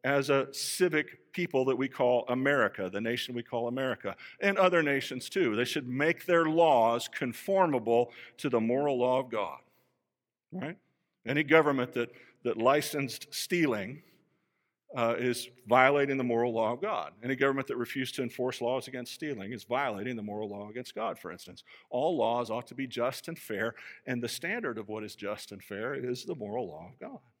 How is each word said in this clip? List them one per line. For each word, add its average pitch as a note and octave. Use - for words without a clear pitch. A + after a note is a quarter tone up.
as C#3
a C3+
civic -
people C#3
that C3
we C3
call B2
America, B2
the G2
nation A#2+
we A#2+
call A#2
America, B2
and G3+
other F3+
nations C3+
too. C3
They B2
should B2+
make D3
their E3+
laws C3+
conformable B2
to -
the A#2+
moral B2+
law B2+
of B2+
God, F#2+
right? E3+
Any C#3
government C#3+
that, A#2+
that A#2
licensed C3+
stealing, A#2+
uh, A#2+
is B2
violating C3+
the C3
moral A#2+
law A2
of A#2+
God. C#3
Any C3
government C3+
that A#2
refused B2+
to C3+
enforce B2+
laws B2
against B2+
stealing A#2
is A#2
violating B2
the G#2+
moral G#2
law G#2
against B2
God, G#2+
for E2+
instance. -
All D#3
laws A#2
ought A#2+
to B2+
be C3
just B2
and E3+
fair, G#3+
and B2
the A#2
standard E3+
of G#2
what G#2+
is G#2
just G#2
and G2
fair A2+
is B2
the F3
moral A2
law D#2+
of B2
God. C4